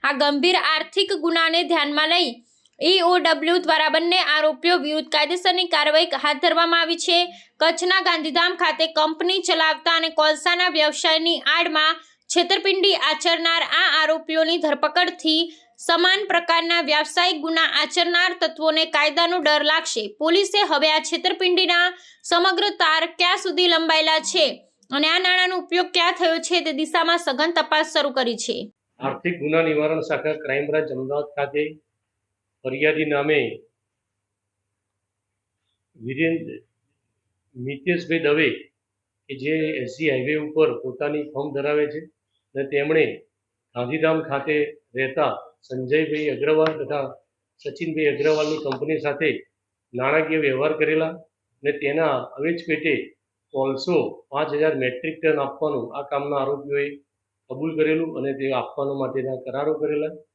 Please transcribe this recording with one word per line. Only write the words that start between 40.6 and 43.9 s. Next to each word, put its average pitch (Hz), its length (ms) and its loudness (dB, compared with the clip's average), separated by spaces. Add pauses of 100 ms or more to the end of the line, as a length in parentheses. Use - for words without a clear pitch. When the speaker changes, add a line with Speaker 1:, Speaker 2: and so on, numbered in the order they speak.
Speaker 2:
પોતાની 147 500 -6
ફર્મ 135 240 -6
ધરાવે 147 380 0
છે 156 80 -10 (540)
અને 139 160 -4
તેમણે 147 340 2 (720)
ગાંધીધામ 156 440 0 (100)